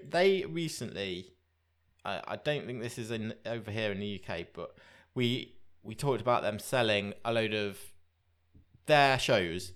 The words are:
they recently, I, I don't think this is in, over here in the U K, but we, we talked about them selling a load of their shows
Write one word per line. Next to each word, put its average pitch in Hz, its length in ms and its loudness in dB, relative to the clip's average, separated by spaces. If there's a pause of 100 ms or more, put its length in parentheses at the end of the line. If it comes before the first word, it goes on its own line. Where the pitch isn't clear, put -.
they 185 380 4
recently, 104 880 -6 (720)
I, 101 240 -4
I 101 100 -4
don't 143 280 -2
think 120 160 -6
this 117 160 -6
is 113 140 -6
in, 110 220 -4 (120)
over 110 240 -6
here 107 220 0
in 98 80 -4
the 104 80 -4
U 101 120 -6
K, 87 340 -8
but - 220 -12 (380)
we, 120 420 0 (280)
we 110 100 -12
talked 127 280 0
about 120 200 4
them 104 160 0
selling 104 560 2 (100)
a 117 80 -2
load 110 220 2
of 101 240 -2 (1080)
their 139 320 8
shows 92 560 2